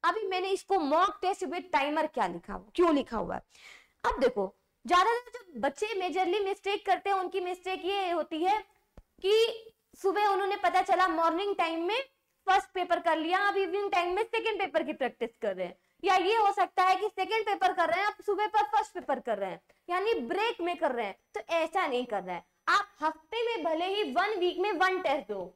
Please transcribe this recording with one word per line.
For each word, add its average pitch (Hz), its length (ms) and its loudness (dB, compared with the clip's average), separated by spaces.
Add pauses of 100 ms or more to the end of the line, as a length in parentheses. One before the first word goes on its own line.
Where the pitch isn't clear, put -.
अभी 392 240 0
मैंने 370 220 -2
इसको 392 260 0 (100)
mock 330 380 2
test 381 220 -2
with 320 260 -6
timer 302 380 0
क्या 214 180 -2
लिखा 175 260 -10
हुआ, 185 220 -14
क्यों 330 200 6
लिखा 233 220 -2
हुआ - 180 -4
है? - 60 -8 (600)
अब - 160 -2
देखो 196 340 2 (320)
ज्यादातर 453 480 2
जो 370 280 -16
बच्चे 415 340 -4
majorly 370 460 0
mistake 392 440 -4
करते 381 240 0
हैं 392 80 2
उनकी 370 240 -4
mistake 359 440 -6
ये 381 260 -2
होती 320 320 -4
है 403 160 2 (640)
कि 440 500 2 (280)
सुबह 403 260 2
उन्होंने 392 320 2
पता 359 240 2
चला 370 260 4
morning 330 480 0
time 330 260 -2
में 427 160 0 (480)
first 381 240 2
paper 349 300 0
कर 320 160 2
लिया, 339 220 0
अब 403 180 0
evening 392 340 -2
time 359 240 0
में 427 100 0
second 453 340 -2
paper 311 240 0
की 294 100 -4
practice 247 440 -4
कर 202 180 -4
रहे 180 100 -4
हैं, - 120 -12 (260)
या 370 140 4
ये 392 180 4
हो 415 180 4
सकता 381 300 2
है 381 120 6
कि 392 140 -2
second 403 360 -2
paper 381 280 0
कर 330 160 0
रहे 339 100 0
हैं, 415 80 0
अब 415 160 -6
सुबह 415 240 0
पर 427 200 2
first - 260 0
paper 277 260 -4
कर 214 180 -4
रहे 190 120 -4
हैं, 170 120 -12 (280)
यानी 392 240 0 (140)
break 403 340 -2
में 349 160 -2
कर 302 140 0
रहे 233 140 -2
हैं। 190 100 -8 (200)
तो 415 60 -4
ऐसा 330 460 -2
नहीं 247 180 -2
करना 185 280 -6
है। - 120 -10 (240)
आप 392 220 2 (100)
हफ्ते 311 440 -4
में 453 200 -2
भले 330 220 0
ही 403 240 -2
one 392 280 0
week 349 200 0
में 415 140 0
one 370 280 0
test 294 260 -2
दो 196 140 -6 (140)